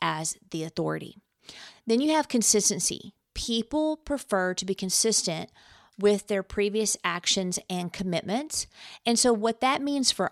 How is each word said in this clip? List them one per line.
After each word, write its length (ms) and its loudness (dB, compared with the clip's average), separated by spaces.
as 360 -2
the 120 -4
authority. 540 -6
Then 160 4
you 120 2
have 140 2
consistency. 840 2
People 640 -2
prefer 560 -2
to 120 -6
be 80 -2
consistent 760 0
with 280 2
their 140 0
previous 600 0
actions 560 0
and 240 -6
commitments. 720 -4
And 140 2
so 120 6
what 280 0
that 220 2
means 300 2
for 200 0